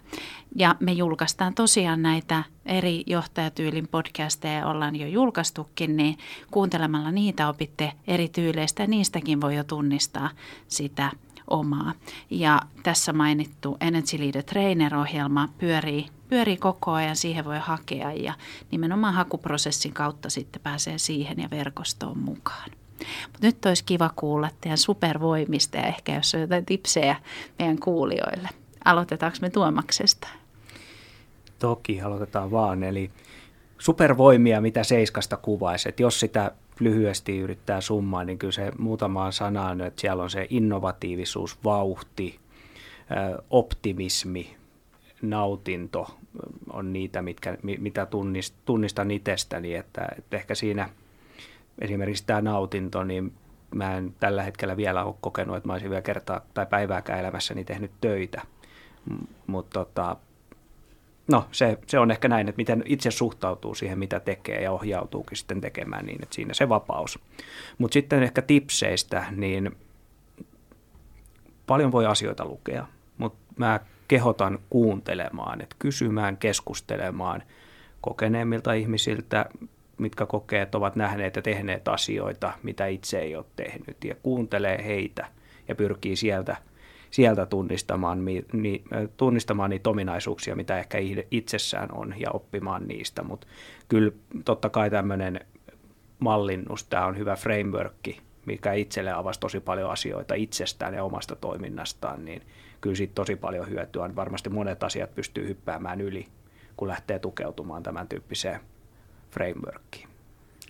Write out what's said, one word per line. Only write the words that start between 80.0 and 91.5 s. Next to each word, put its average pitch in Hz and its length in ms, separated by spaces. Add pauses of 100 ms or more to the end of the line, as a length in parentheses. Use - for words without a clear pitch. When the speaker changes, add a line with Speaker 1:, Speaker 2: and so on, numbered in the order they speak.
Speaker 2:
kokee, 107 360
että 98 160
ovat 98 180
nähneet 101 400
ja 104 60
tehneet 98 460
asioita, 98 640 (100)
mitä 98 240
itse 95 320
ei 78 180
ole - 80 (120)
tehnyt, - 480
ja 107 180
kuuntelee 104 600
heitä 104 420 (420)
ja - 60
pyrkii 101 420
sieltä, 98 400 (540)
sieltä 107 360
tunnistamaan 92 720
mi-, 92 340
ni-, 104 300 (120)
äh, 107 220
tunnistamaan 110 540
niitä 98 200
ominaisuuksia, 98 680
mitä 92 220
ehkä - 200
ih-, 98 320
itsessään 107 640